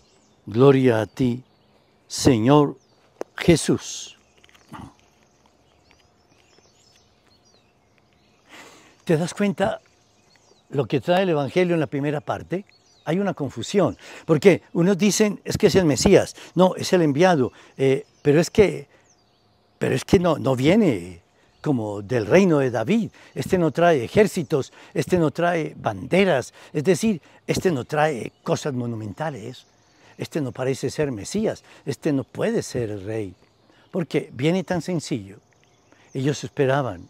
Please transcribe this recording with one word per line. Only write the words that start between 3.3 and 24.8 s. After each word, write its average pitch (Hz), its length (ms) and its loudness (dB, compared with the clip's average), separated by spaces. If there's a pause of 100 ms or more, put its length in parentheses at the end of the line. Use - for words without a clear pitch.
Jesús. - 800 0 (4000)
¿Te 156 140 2
das 170 160 -4
cuenta 202 480 -2 (880)
lo 135 160 -2
que 127 160 -2
trae 180 220 2
el 185 40 -2
Evangelio 170 460 0
en 165 60 0
la 139 60 -2
primera 147 360 -4
parte? 117 420 -8 (400)
Hay 165 140 -2
una 196 160 -2
confusión, 131 640 -2 (260)
porque 165 380 4 (100)
unos 180 240 2
dicen, 202 480 0
"Es - 140 -6
que 214 80 2
es 170 80 4
el 185 100 4
Mesías, 147 500 4 (200)
no, 180 220 4
es 139 180 -4
el 175 80 4
enviado, 151 500 2 (240)
eh, 135 300 0 (160)
pero 147 180 4
es 160 80 0
que, 151 400 2 (920)
pero 120 160 0
es - 120 -4
que 196 120 4
no, 170 200 2
no 131 180 0
viene 127 640 2 (400)
como 107 400 -4
del 104 240 -2
reino 160 340 4
de 131 120 2
David, 135 400 -2 (240)
este 180 240 -2
no 160 120 2
trae 165 340 2
ejércitos, 160 680 0 (220)